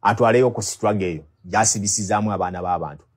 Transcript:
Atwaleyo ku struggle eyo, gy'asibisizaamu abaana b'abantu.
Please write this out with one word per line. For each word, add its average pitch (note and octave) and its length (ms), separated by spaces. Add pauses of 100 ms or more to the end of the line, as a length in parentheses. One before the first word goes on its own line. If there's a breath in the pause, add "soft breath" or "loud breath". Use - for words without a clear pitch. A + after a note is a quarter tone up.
Atwaleyo A#2 480
ku A2+ 120
struggle G#2 480
eyo, D#2 140 (200)
gy'asibisizaamu G#2 880
abaana F2+ 300
b'abantu. E2+ 420 (120)